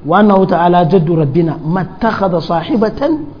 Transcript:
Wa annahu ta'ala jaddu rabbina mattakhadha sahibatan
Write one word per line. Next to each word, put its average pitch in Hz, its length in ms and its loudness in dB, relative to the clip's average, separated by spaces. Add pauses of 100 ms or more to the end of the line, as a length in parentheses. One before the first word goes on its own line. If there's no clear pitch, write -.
Wa 165 140 2
annahu 202 260 4
ta'ala 175 400 2
jaddu 170 300 2
rabbina 160 420 0
mattakhadha 185 840 -2
sahibatan 220 840 -2 (140)